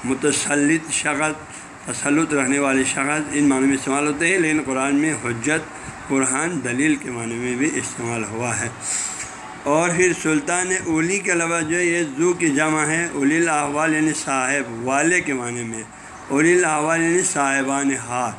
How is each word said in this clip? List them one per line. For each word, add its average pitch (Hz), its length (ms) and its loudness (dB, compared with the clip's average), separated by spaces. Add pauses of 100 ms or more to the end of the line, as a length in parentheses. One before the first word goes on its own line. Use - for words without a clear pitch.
متسلط 143 880 0
شخص، 151 600 -2 (320)
تسلط 147 480 2
رکھنے 139 240 2
والے 135 260 2
شخص، 147 480 -2
ان 147 160 4
معنی 131 180 4
میں 139 80 4
استعمال 143 320 0
ہوتے 151 220 0
ہیں، 190 100 4
لیکن 156 280 2
قرآن 135 300 0
میں 151 180 2 (100)
حجت، 139 440 -2 (440)
برہان، 135 520 0
دلیل 135 320 2
کے 131 140 -10
معنی 117 240 -6
میں 123 220 -4
بھی 147 180 2
استعمال 117 560 -4
ہوا 110 300 -4
ہے۔ 120 80 -4 (960)
اور 160 340 2
پھر 180 160 4 (100)
سلطان 175 500 0 (140)
اولی 165 320 0
کے 185 140 -2
علاوہ 170 280 0
جو 160 180 0
ہے 180 60 2
یہ 170 180 2 (160)
ذو 175 140 4
کی 165 180 2
جمع 156 360 2
ہے، 165 260 0
اولی 143 240 2
الاحوال 156 580 2
یعنی 156 180 2 (120)
صاحب، 131 640 -2
والے 156 340 2
کے 147 120 -4
معنی 120 300 -4
میں، 113 200 -8 (460)
اولی 156 260 4
الاحوال 160 480 2
یعنی 170 200 2
صاحبان 135 680 0 (180)
حال 123 300 -2